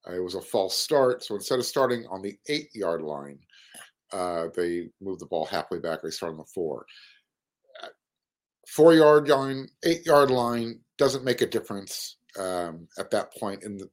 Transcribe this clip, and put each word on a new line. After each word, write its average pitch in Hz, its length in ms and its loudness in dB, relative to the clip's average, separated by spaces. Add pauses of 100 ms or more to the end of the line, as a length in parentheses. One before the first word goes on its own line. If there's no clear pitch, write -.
Uh, 90 80 -12
it 90 80 -6
was 90 120 -8
a 95 80 -8
false 95 340 -2
start. 135 480 2
So 107 100 -8
instead 113 240 -2
of 120 60 -2
starting 123 440 -2
on 95 120 -12
the 101 160 -10 (120)
eight-yard 110 520 -4
line, 71 380 -10 (760)
uh, 87 420 -4
they 87 360 -4 (100)
moved 95 220 -8
the - 40 -16
ball 80 200 -4
halfway 82 320 -6
back. 80 240 -6
They 80 80 -8
started 80 240 -8
on 78 60 -16
the 78 40 -18
four. 76 400 -8 (1000)
Uh, - 60 -16 (760)
four-yard 151 640 8
line, 135 400 2 (160)
eight-yard 151 460 4
line 117 500 0 (180)
doesn't 131 260 0
make 123 160 0
a 113 60 2
difference, - 680 -8 (220)
um, 87 480 -6 (120)
at - 120 -8
that 104 240 -4
point 101 280 -8
in 104 160 -12
the 95 140 -14